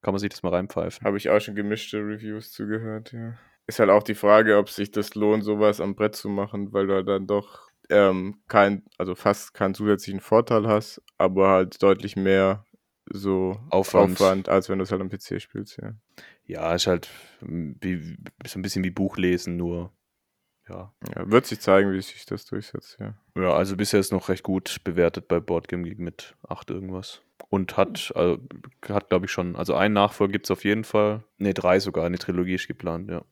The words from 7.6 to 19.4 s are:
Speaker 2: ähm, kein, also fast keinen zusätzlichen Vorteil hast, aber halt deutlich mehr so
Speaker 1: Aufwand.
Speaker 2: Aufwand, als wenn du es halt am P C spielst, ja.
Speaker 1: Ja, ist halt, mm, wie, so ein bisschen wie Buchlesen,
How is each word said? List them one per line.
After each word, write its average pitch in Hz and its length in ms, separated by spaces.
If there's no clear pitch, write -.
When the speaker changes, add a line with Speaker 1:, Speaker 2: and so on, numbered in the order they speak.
Speaker 2:
ähm, 98 580
kein, 101 340
also 90 160
fast - 400
keinen 98 200
zusätzlichen 98 460
Vorteil 113 460
hast, 107 340
aber 95 320
halt 95 320
deutlich 98 340
mehr 98 480
so 98 540
Speaker 1:
Aufwand. 95 500
Speaker 2:
Aufwand, 95 280
als 92 200
wenn 95 100
du 95 60
es 92 60
halt 98 100
am 98 80
P 98 100
C 98 200
spielst, - 420
ja. 104 120
Speaker 1:
Ja, 82 280
ist 87 140
halt, 90 200
mm, 80 400
wie, 82 360
so - 120
ein 95 40
bisschen 95 220
wie 92 60
Buchlesen, 90 680